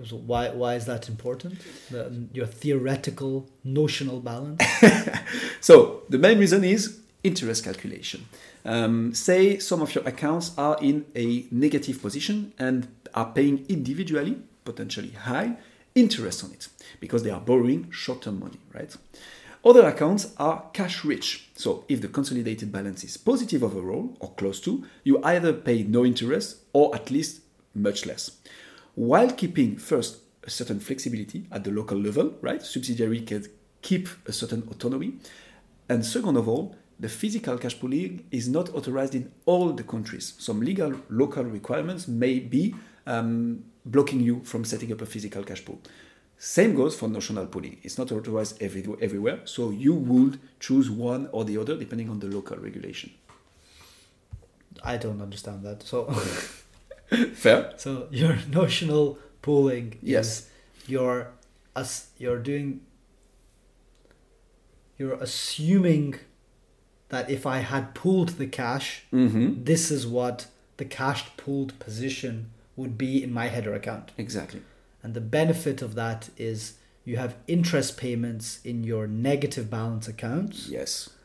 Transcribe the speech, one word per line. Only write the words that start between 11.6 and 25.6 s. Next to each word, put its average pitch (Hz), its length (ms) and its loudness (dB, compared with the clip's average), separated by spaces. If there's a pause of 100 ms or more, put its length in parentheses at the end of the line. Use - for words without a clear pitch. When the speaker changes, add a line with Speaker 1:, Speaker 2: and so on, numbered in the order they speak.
Speaker 2:
position 202 580 -4
and 127 300 -2 (260)
are 113 180 -2
paying 139 360 2
individually, 156 680 -2 (260)
potentially 110 460 -10
high, 180 460 -4 (380)
interest 220 500 4
on - 80 -14
it - 160 -18 (320)
because 117 220 0
they 110 80 -4
are 90 100 -6
borrowing 123 500 2
short-term 110 500 -8
money, - 180 -14 (140)
right? - 220 -14 (680)
Other 240 220 12
accounts 160 520 0
are 156 340 0
cash 180 320 -4
rich. - 500 -4
So - 340 -2
if 127 120 0
the 101 80 -6
consolidated 113 640 -4
balance 98 320 -6
is - 140 -14
positive 226 440 0
overall 101 580 -4
or - 140 -12
close 98 280 -4
to, 233 220 -4 (200)
you 135 180 6
either 170 300 4
pay 120 300 2